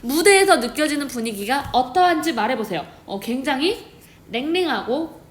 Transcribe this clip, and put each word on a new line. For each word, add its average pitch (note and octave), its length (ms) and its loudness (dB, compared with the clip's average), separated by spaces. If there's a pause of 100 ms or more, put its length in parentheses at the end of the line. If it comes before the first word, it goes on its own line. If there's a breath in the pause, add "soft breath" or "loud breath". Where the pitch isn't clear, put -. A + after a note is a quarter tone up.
무대에서 F4+ 540 6
느껴지는 C#4+ 500 -2
분위기가 A3+ 640 -4
어떠한지 D#4+ 640 2
말해보세요. G#3+ 520 -2 (200)
어, G3 140 -8
굉장히 C4+ 680 -2 (420 loud breath)
냉랭하고 D4 1040 -2